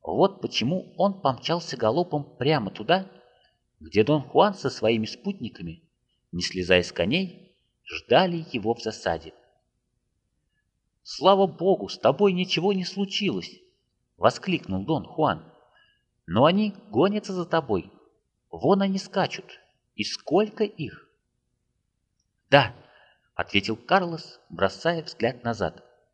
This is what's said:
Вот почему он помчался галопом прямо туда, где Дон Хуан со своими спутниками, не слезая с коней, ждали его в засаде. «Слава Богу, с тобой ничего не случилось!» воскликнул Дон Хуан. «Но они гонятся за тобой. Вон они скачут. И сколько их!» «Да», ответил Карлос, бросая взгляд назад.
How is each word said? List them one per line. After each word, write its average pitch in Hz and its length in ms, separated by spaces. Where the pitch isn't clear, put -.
Вот 160 380
почему - 560
он 190 240
помчался 147 560
галопом 147 580
прямо 131 340
туда, 170 400
где 98 240
Дон 147 180
Хуан 190 320
со - 140
своими 110 380
спутниками, 104 760
не 87 120
слезая 90 400
с - 100
коней, 165 640
ждали 165 680
его 113 220
в - 80
засаде. 82 500
«Слава 190 440
Богу, 165 420
с - 100
тобой 180 360
ничего 180 400
не 185 100
случилось!» 190 760
воскликнул 98 680
Дон 160 220
Хуан. 110 440
«Но 104 180
они 196 300
гонятся 202 420
за 175 140
тобой. 127 440
Вон 156 320
они 190 160
скачут. - 600
И - 100
сколько 208 600
их!» - 440
«Да», 135 240
ответил 107 420
Карлос, 170 640
бросая 170 520
взгляд 123 420
назад. 101 380